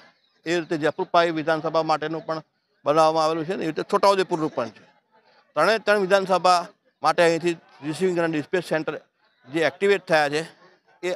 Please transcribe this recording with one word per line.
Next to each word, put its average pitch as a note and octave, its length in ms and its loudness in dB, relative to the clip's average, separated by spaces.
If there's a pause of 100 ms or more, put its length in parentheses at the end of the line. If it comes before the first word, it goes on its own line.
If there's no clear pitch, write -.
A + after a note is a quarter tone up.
(460)
એ E3+ 140 -2
રીતે E3 180 -4
જયપુરપાઈ E3+ 540 0
વિધાનસભા D#3+ 520 -2
માટેનું D#3 420 -4
પણ D#3+ 180 -8 (420)
બનાવવામાં D#3+ 400 4
આવેલું D#3+ 200 -2
છે F3+ 100 -6
ને - 80 -6
એ - 20 -4
રીતે E3 180 -4
છોટાઉદેપુરનું F#3+ 680 0
પણ A#2 200 -6
છે. - 140 -20 (720)
ત્રણે F#3+ 240 2
ત્રણ G#3 200 2
વિધાનસભા F3+ 680 2 (360)
માટે E3 200 4
અહીંથી E3+ 300 2 (300)
રિસીવિંગ E3+ 360 -2
અને D#3+ 180 0
ડિસ્પેચ D#3+ 280 -4
સેન્ટર D#3 320 -4 (560)
જે D#3+ 100 -2
એક્ટિવેટ G3 420 0
થયા D#3 240 2
છે D3+ 160 -4 (580)
એ F3+ 120 -4